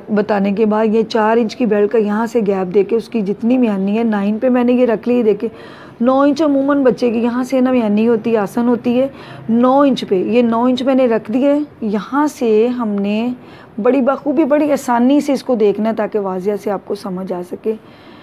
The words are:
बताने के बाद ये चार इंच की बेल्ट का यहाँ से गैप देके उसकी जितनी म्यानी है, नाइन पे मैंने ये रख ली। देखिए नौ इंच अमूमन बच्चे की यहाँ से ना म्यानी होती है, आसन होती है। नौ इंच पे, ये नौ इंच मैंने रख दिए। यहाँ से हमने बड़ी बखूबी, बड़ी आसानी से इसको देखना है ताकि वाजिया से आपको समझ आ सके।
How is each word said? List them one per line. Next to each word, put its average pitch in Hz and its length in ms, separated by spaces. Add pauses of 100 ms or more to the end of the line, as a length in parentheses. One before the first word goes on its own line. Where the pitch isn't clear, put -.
(120)
बताने 202 420
के 214 120
बाद 214 300
ये 226 80
चार 220 340
इंच 233 160
की 254 120
बेल्ट 208 260
का 233 80
यहाँ 208 280
से 233 140
गैप 190 260
देके 196 280
उसकी 220 260
जितनी 214 360
म्यानी 208 380
है, 226 80
नाइन 208 360
पे 254 100
मैंने 247 240
ये 247 120
रख 226 220
ली। 247 160
देखिए 214 280 (500)
नौ 262 240
इंच 294 160
अमूमन 285 420
बच्चे 247 280
की 226 80
यहाँ 240 240
से 254 180
ना 254 100
म्यानी 220 340
होती 233 260
है, 226 60
आसन 226 300
होती 240 300
है। 269 140 (380)
नौ 254 360
इंच 254 180
पे, 190 200
ये 226 200
नौ 233 240
इंच 254 160
मैंने 262 240
रख 220 240
दिए। 285 340 (180)
यहाँ 226 440
से 226 400
हमने 220 680 (440)
बड़ी 247 220
बखूबी, 269 420
बड़ी 294 280
आसानी 254 500
से 294 120
इसको 254 220
देखना 208 340
है 220 60
ताकि 214 240
वाजिया 190 360
से 202 140
आपको 190 260
समझ 185 380
आ 180 80
सके। 214 340 (480)